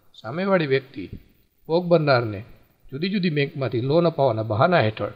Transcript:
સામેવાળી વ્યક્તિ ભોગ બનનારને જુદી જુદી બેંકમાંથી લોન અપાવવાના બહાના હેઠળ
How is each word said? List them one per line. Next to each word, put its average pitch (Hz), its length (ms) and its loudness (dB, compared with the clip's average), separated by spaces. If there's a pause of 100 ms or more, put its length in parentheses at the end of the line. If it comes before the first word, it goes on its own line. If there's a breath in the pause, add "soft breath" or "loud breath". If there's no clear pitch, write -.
(200)
સામેવાળી 170 460 -2
વ્યક્તિ 131 440 -4 (560)
ભોગ 175 200 0
બનનારને 127 580 2 (480)
જુદી 156 160 -4
જુદી 185 220 0
બેંકમાંથી 139 500 -2
લોન 151 260 2
અપાવવાના 135 360 0
બહાના 139 380 2
હેઠળ 107 360 -2